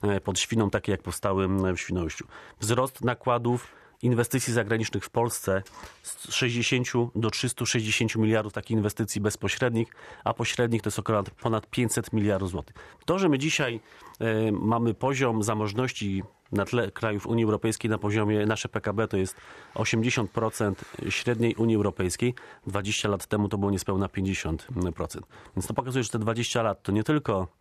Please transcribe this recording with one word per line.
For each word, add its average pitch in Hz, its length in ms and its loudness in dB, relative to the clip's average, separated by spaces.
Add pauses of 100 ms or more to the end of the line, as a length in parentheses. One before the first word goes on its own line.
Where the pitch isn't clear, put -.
e, 101 200 2
pod 95 180 -2
Świną, 110 300 2
takie 104 220 0
jak 95 100 0
powstały, 95 440 0
m, 95 300 2
w - 40 -6
Świnoujściu. 87 480 -4 (320)
Wzrost 120 420 0
nakładów 120 680 0 (340)
inwestycji 123 520 2
zagranicznych 113 500 0
w - 60 -14
Polsce 113 540 0 (400)
z - 300 -12
sześćdziesięciu 120 840 0
do 120 160 2
trzystu - 340 -2
sześćdziesięciu 110 560 0
miliardów 107 320 2
takich - 180 -6
inwestycji 107 500 0
bezpośrednich, 113 680 0 (360)
a 110 100 2
pośrednich 117 480 0
to - 60 -2
jest 104 120 -2
około 107 240 0 (180)
ponad 113 280 -2
pięćset 117 440 0
miliardów 101 360 2
złotych. 87 260 -8 (300)
To, 180 140 2
że 190 100 4
my 139 100 4
dzisiaj, 135 400 -2 (400)
e, 110 320 2
mamy 113 420 2
poziom 127 500 0
zamożności 107 800 -2 (280)
na 101 140 2
tle 110 260 0
krajów 104 360 -2
Unii 117 180 2
Europejskiej 107 460 0
na 110 60 2
poziomie, 104 480 2
nasze 107 240 0
P 104 120 -4
K 104 120 -2
B 107 140 0
to 104 100 -2
jest 95 180 -2 (400)
osiemdziesiąt 113 560 0
procent 110 540 -2 (240)
średniej 117 460 0
Unii 113 200 4
Europejskiej, 101 580 0 (340)
dwadzieścia 101 420 -2
lat 98 160 -2
temu 104 240 0
to 104 80 -2
było 101 140 2
niespełna 98 380 0
pięćdziesiąt 92 580 -2 (280)
procent. - 300 -8 (300)
Więc 95 120 -4
to 113 60 -4
pokazuje, 127 300 0
że - 60 -4
te 117 100 -2
dwadzieścia 113 420 0
lat 104 220 0
to - 80 -2
nie 107 120 2
tylko 107 440 0 (140)